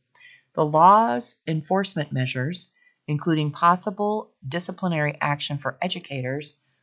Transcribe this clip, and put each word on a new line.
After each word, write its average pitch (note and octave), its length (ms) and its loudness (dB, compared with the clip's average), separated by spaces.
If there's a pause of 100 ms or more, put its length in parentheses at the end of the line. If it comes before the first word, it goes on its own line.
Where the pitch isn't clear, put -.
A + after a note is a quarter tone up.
(540)
The D#3 100 2
law's G#3 680 4 (120)
enforcement E3 640 -2
measures, C3 600 -4 (340)
including D3+ 460 0
possible G3+ 800 0 (160)
disciplinary E3 720 -2
action C#3+ 380 -2
for C3 220 -6
educators, C#3+ 800 -6 (240)